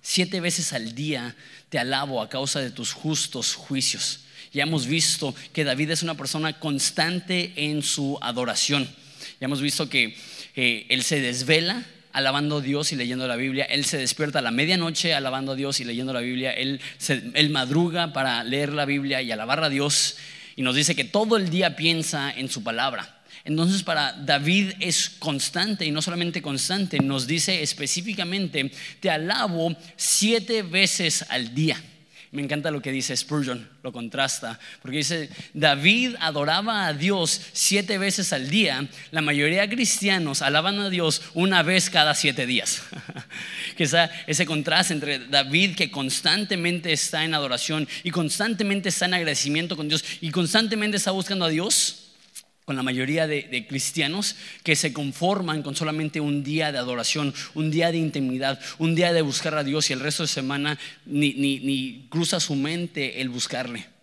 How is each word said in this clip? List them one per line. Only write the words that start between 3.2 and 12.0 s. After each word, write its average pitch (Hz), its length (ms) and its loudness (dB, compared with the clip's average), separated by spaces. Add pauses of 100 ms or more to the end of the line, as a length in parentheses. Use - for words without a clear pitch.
juicios". - 640 -2 (320)
Ya 143 100 2
hemos 151 220 2
visto 151 500 0 (180)
que 156 100 0
David 143 280 0
es 165 120 0
una 165 120 -2
persona 147 440 -4
constante 175 960 0
en 151 280 -2
su 143 380 -2
adoración. 123 680 0 (520)
Ya 135 60 -6
hemos 135 160 -2
visto 143 280 -2
que, 117 260 2 (400)
eh, 120 340 0
él 127 140 2
se 151 160 2
desvela 156 640 0 (300)